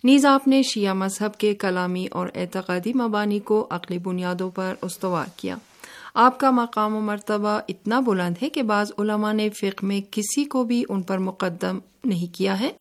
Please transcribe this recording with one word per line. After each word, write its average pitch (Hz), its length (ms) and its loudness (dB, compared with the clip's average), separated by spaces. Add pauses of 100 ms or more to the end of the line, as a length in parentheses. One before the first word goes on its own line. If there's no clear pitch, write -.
نیز 269 220 8
آپ 277 220 6
نے 269 160 6
شیعہ 202 300 0
مذہب 190 440 -2
کے 208 180 2
کلامی 180 560 -2
اور 180 240 -4
اعتقادی 185 580 -4
مبانی 208 460 0
کو 214 300 0
عقلی 180 280 -6
بنیادوں 180 540 -4
پر 185 300 -4
استوار 180 440 -4 (100)
کیا۔ - 200 -6 (580)
آپ 254 260 4
کا 269 120 4
مقام 233 440 0
و 214 40 -2
مرتبہ 208 680 -2
اتنا 208 320 -2
بلند 185 440 2
ہے 302 60 -2
کہ 285 140 -2
بعض 208 360 0
علماء 214 340 0
نے 214 160 0
فقہ 196 360 -4
میں 196 160 0 (100)
کسی 220 340 -2
کو 262 180 0
بھی 240 260 0
ان 196 120 -2
پر 190 160 -4
مقدم 185 600 -4 (240)
نہیں 175 320 -2
کیا 196 240 0
ہے۔ 277 220 -2